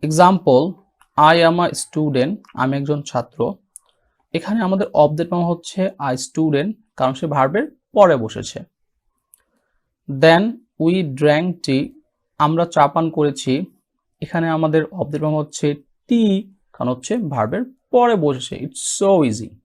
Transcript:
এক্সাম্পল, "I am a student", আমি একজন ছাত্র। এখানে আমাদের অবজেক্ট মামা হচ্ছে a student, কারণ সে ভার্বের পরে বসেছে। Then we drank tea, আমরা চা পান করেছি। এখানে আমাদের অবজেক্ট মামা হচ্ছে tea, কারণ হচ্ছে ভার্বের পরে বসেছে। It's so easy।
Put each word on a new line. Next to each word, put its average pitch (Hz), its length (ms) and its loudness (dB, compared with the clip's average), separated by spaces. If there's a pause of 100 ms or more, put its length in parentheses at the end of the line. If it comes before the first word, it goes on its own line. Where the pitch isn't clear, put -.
এক্সাম্পল, 160 680 4 (440)
"I 156 200 6
am 170 220 4 (100)
a - 40 -6
student", 151 640 -2 (180)
আমি 131 220 -2
একজন 143 260 -4
ছাত্র। 147 520 -6 (800)
এখানে 202 300 -4
আমাদের 190 320 0
অবজেক্ট 156 380 2
মামা 175 140 0
হচ্ছে 185 520 -4
a 139 160 -4
student, 151 580 -2 (240)
কারণ 139 180 -2
সে - 120 -8
ভার্বের 147 500 -2 (160)
পরে 180 240 6
বসেছে। - 440 -8 (1500)
Then 165 420 4 (300)
we 165 320 0
drank 151 380 0
tea, 135 360 -2 (500)
আমরা 160 260 2
চা 156 240 2
পান 160 220 -2
করেছি। 147 540 -2 (560)
এখানে 165 280 -4
আমাদের 160 360 0
অবজেক্ট 151 400 -8
মামা 151 140 0
হচ্ছে 147 360 -4 (340)
tea, 214 340 2 (300)
কারণ 123 180 -6
হচ্ছে 127 280 -4
ভার্বের 196 420 -2 (300)
পরে 240 240 4
বসেছে। 143 520 -4
It's - 400 -4
so 190 180 4
easy। 110 240 -4 (160)